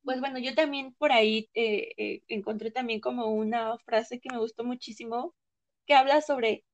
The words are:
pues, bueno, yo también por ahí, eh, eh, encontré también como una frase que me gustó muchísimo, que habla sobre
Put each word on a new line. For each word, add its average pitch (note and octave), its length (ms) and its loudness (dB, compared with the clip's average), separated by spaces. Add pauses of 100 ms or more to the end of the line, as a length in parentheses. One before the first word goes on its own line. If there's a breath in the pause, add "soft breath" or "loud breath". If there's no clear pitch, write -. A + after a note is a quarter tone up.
pues, C4 180 -2
bueno, C4 180 -6
yo B3+ 160 -6
también C#4 400 0
por D4+ 160 2
ahí, A3 440 4
eh, G#3+ 420 -2
eh, G#3+ 320 -6
encontré G#3+ 420 -6
también A3+ 300 -4
como B3 260 -4
una A3 520 -2
frase A#3 400 -2
que C4 120 -12
me A#3+ 80 -6
gustó A#3 260 -4
muchísimo, A#3+ 720 -6 (520)
que D4 80 6
habla C#4 260 8
sobre A#3 520 0